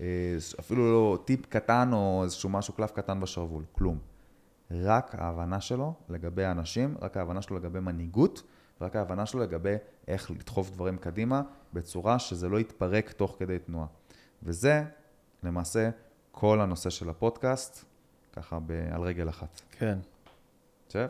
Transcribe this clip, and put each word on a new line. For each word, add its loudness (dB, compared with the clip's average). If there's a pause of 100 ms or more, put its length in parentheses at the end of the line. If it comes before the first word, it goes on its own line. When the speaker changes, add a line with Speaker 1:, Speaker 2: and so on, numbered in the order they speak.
Speaker 1:
אה, -4 (540)
אפילו 4
לא 8
טיפ 2
קטן 4
או 4
איזשהו -2
משהו, 0
קלף 0
קטן -4
בשרוול, -4
כלום. 2 (720)
רק 2
ההבנה -2
שלו -2 (160)
לגבי -4
האנשים, 0
רק -6
ההבנה -2
שלו -6
לגבי -6
מנהיגות, 0 (380)
ורק -4
ההבנה 0
שלו -4
לגבי 0 (320)
איך -4
לדחוף -4
דברים -4
קדימה, 0 (320)
בצורה 0
שזה -2
לא 4
יתפרק 0
תוך -2
כדי -2
תנועה. -6 (560)
וזה, 4 (600)
למעשה, 0 (420)
כל 4
הנושא 0
של -6
הפודקאסט, -2 (480)
ככה -8
ב-, -8 (200)
על -2
רגל -2
אחת. -10 (100)
Speaker 2:
כן. -2 (920)
Speaker 1:
בסדר? -2